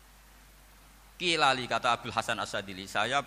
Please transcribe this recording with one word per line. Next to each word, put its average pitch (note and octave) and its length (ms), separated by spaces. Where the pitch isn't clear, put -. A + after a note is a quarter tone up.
Kilali, D3 480
kata A#2 320
Abdul A#2+ 160
Hasan A2+ 240
Asy-Syadzili, G2 480
saya A2+ 400